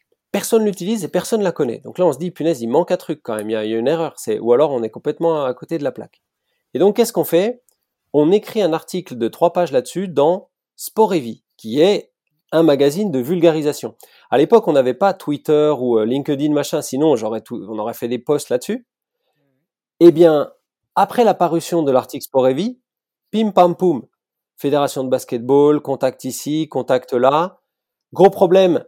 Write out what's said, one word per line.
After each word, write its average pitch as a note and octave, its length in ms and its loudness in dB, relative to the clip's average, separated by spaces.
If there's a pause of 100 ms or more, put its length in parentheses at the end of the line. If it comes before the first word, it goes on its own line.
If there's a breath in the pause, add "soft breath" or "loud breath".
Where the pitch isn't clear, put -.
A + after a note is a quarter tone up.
(320)
personne G#3+ 340 0
l'utilise G3 380 -4
et D3 40 -6
personne G3+ 360 -2
la F3+ 80 0
connaît. B2+ 280 -4
Donc A#2 200 -12
là, F3+ 80 2
on D3+ 40 2
se C3 60 -6
dit, E3+ 140 -8
punaise, D3+ 300 -4
il A#2 60 -6
manque D#3+ 220 0
un - 80 0
truc - 240 -10
quand A2+ 140 -8
même, G#2+ 160 -6
il - 20 -2
y - 20 -2
a, G#2+ 80 -4
il G#2+ 80 -4
y A2+ 40 -2
a - 20 -2
une A#2 100 -2
erreur, D#3+ 300 -2
c'est, G#2+ 220 -4
ou A2+ 120 0
alors C#3+ 200 4
on B2 100 -4
est A2 80 -6
complètement D3+ 560 -4
à B2+ 80 -4
côté - 240 -10
de C#3+ 60 -8
la C3+ 80 -4
plaque. - 320 -18 (500)
Et - 60 -4
donc, G3+ 160 4
qu'est-ce A3+ 180 0
qu'on E3+ 100 0
fait ? G3+ 380 0 (520)
On D3+ 180 4
écrit G#3 320 0
un D#3+ 100 0
article D#3+ 420 -8
de A2+ 120 -2
trois E3+ 260 0
pages F3 180 -2
là-dessus C#3+ 360 -4
dans D#3+ 420 0 (260)
Sport G#3 380 -2
et E3+ 60 0
Vie, A#2 240 -10 (120)
qui A2+ 240 -4
est F#3 320 2 (400)
un E3 120 2
magazine D3 480 2
de C3 80 -2
vulgarisation. D3+ 760 0 (340 soft breath)
À B2 80 2
l'époque, G#3+ 300 4
on E3 60 2
n'avait B2+ 200 2
pas G3 200 0
Twitter D3+ 680 -2
ou, A#2+ 180 0
euh, G#2+ 80 0
LinkedIn, C#3 460 -2
machin, C#3+ 300 -2
sinon C#3+ 340 0
j'aurais A2 260 -4
tout, G2+ 280 -12
on A2 100 -8
aurait A2+ 140 -6
fait A#2+ 160 -8
des B2 100 -4
posts D3 300 -4
là-dessus. G#3+ 360 -6 (1160)
Eh E3+ 100 10
bien, D#3 400 4 (440)
après G3+ 280 0
la G3+ 100 4
parution E3+ 500 -2
de C#3 80 0
l'article B2+ 340 -2
Sport C3 240 2
et C3 40 2
Vie, G#3+ 260 -6 (520)
pim G#3+ 200 -2
pam F3+ 240 4
poum, F3 300 -2 (520)
fédération C#3+ 480 -2
de B2+ 40 -8
basketball, C3+ 720 2
contact C3 460 -6
ici, D3 420 -6
contact B2+ 460 -4
là. C#3+ 480 0 (500)
Gros F#3 180 4
problème, F#3 580 2